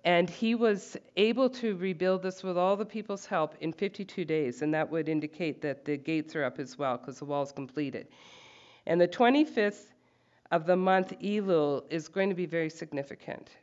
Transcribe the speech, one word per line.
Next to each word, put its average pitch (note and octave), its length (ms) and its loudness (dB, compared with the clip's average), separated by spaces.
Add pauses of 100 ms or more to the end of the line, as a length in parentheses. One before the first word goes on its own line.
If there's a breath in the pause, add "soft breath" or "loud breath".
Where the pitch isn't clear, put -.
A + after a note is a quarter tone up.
And F3 240 4
he A3+ 280 0
was A3 420 0 (180)
able A3+ 360 4
to A3+ 260 -4
rebuild F#3 460 0
this F#3 180 -6
with F3+ 160 -4
all F#3+ 180 4
the G#3 100 -6
people's G#3 420 -8
help D#3 320 -2
in D#3+ 120 -4
fifty-two F#3 540 -6
days, D3+ 380 -2
and D#3 100 0
that D#3 160 0
would D#3 180 -2
indicate D#3 540 -4
that C#3 240 -6
the D3 100 -2
gates D#3 400 -4
are D3 80 -2
up B2 140 -4
as C3+ 180 -10
well, C3 220 -2
'cause B2+ 220 -12
the D3 60 -10
wall's C#3+ 260 -4
completed. C#3 560 -6 (800 loud breath)
And E3+ 120 4
the F3 80 8
twenty-fifth B3 840 2 (560 soft breath)
of E3 160 0
the F3+ 100 4
month F#3 440 4
Elul F3 720 2
is D#3+ 160 -4
going G3 220 0
to F#3 60 -2
be F3 120 -4
very D#3+ 240 -2
significant, - 920 -10